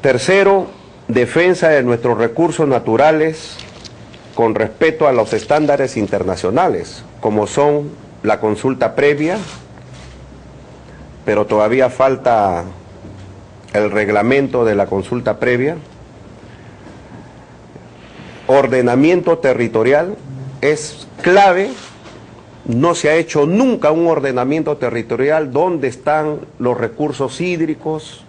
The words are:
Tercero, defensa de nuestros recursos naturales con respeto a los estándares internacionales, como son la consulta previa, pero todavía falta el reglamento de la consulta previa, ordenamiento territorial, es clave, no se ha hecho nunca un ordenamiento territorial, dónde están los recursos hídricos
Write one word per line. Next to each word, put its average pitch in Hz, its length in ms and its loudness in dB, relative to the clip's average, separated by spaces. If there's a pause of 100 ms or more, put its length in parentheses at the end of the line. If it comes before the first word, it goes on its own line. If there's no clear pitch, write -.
Tercero, 185 680 2 (400)
defensa 165 600 2
de 147 140 4
nuestros 120 340 0
recursos 151 500 0
naturales 147 880 0 (800)
con 113 200 2
respeto 156 540 0
a 135 40 4
los 113 220 0
estándares 143 640 0
internacionales, 95 1040 -2 (180)
como 107 260 0
son 147 440 0 (320)
la 107 180 0
consulta 110 540 -2
previa, 147 420 0 (1900)
pero 104 200 0
todavía 120 440 2
falta 117 760 0 (1080)
el 104 160 2
reglamento 110 760 0
de 107 100 2
la 98 120 2
consulta 101 520 -4
previa, 123 380 -2 (2750)
ordenamiento 135 920 2
territorial, 127 800 0 (460)
es - 440 -4 (140)
clave, 190 500 4 (920)
no 139 300 2
se 156 160 0
ha 160 60 4
hecho 160 280 0
nunca 202 460 2
un 165 160 2
ordenamiento 143 720 -2
territorial, 127 760 -2
dónde 151 360 0
están 151 500 -2 (200)
los 120 200 -2
recursos 135 640 -4
hídricos 156 880 -6